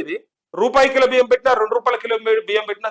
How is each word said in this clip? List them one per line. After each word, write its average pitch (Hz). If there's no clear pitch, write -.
ఇది, 151
రూపాయి 262
కిలో 262
బియ్యం 254
పెట్టినా, 254
రెండు 220
రూపాయల 233
కిలో 233
బియ్యం 214
పెట్టినా 208